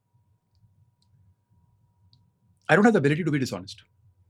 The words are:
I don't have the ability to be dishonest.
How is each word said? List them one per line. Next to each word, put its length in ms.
I 60
don't 100
have 100
the 60
ability 240
to 60
be 80
dishonest. 440